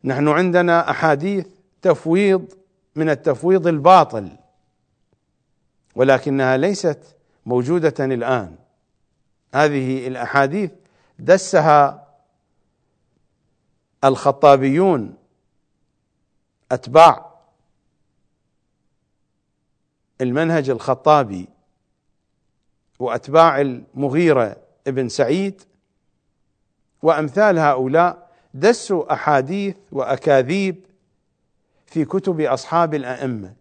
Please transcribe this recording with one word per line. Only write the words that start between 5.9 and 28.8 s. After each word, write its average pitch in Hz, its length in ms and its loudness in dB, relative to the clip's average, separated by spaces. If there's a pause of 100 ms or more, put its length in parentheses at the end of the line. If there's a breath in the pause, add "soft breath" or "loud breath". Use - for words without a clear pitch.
ولكنها 131 640 0
ليست 170 580 -4 (300)
موجودة 139 600 -2
الآن. 117 500 -4 (1000)
هذه 131 540 -2
الأحاديث 139 640 -2 (480)
دسها 147 880 2 (2000)
الخطابيون، 139 1120 2 (1600)
أتباع 135 600 4 (3000)
المنهج 147 480 -2
الخطابي 123 800 -2 (1500)
وأتباع 139 640 2
المغيرة 135 960 -2 (300)
ابن 131 220 -4
سعيد 180 520 -4 (1400)
وأمثال 160 580 0
هؤلاء، 147 680 0 (240 soft breath)
دسوا 175 600 -2